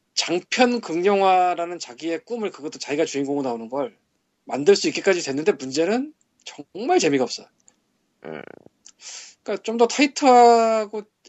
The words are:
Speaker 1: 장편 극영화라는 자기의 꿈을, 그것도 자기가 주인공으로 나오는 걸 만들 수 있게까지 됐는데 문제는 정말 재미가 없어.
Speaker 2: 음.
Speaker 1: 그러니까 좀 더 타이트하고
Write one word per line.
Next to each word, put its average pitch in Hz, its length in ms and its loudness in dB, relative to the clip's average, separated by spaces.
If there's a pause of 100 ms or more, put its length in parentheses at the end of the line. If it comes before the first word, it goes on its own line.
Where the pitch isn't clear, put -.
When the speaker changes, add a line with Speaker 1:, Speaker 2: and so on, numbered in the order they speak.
(140)
Speaker 1:
장편 233 680 0
극영화라는 180 1000 0
자기의 156 460 -8
꿈을, 220 260 -6
그것도 143 280 -14
자기가 147 260 -4
주인공으로 139 380 -4
나오는 117 260 -6
걸 131 280 -8 (460)
만들 147 320 2
수 175 140 -2
있게까지 175 340 -2
됐는데 165 300 -2
문제는 170 600 -4 (300)
정말 185 560 -4
재미가 139 240 0
없어. - 220 -8 (800)
Speaker 2:
음. 78 160 -12 (1040)
Speaker 1:
그러니까 196 200 -8
좀 226 140 -6
더 233 100 4
타이트하고 233 1160 4 (260)